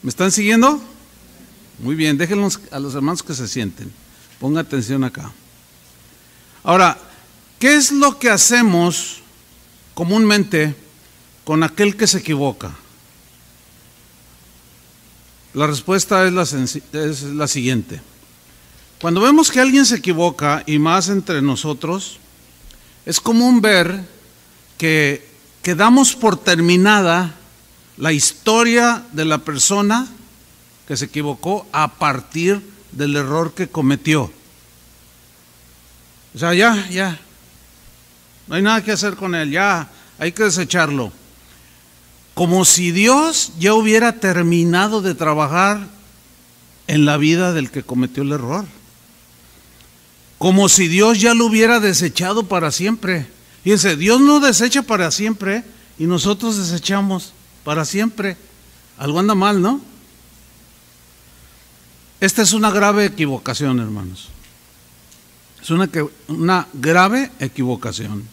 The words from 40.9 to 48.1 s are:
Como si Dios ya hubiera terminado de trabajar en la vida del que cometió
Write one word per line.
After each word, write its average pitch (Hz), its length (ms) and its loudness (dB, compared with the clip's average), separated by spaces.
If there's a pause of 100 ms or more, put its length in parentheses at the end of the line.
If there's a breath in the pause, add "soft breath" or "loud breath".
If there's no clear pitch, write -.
Como 175 300 0
si 175 260 2
Dios 262 680 2
ya 190 160 2
hubiera 226 440 2
terminado 175 840 0
de 185 140 -2
trabajar 170 720 0 (1000)
en 151 160 4
la 147 140 2
vida 170 340 2
del 143 180 -4
que 139 140 -10
cometió 127 400 -4